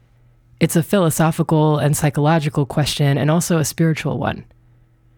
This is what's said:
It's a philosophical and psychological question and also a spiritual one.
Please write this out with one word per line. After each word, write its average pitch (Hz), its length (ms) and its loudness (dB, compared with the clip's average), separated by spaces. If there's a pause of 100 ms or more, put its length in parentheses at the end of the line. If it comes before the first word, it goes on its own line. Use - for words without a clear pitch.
(600)
It's 160 160 0
a 165 80 2
philosophical 156 960 2
and 147 160 0
psychological 151 720 0
question 143 520 0
and 143 140 0
also 170 280 0
a 147 40 0
spiritual 151 560 -2
one. - 240 -4 (760)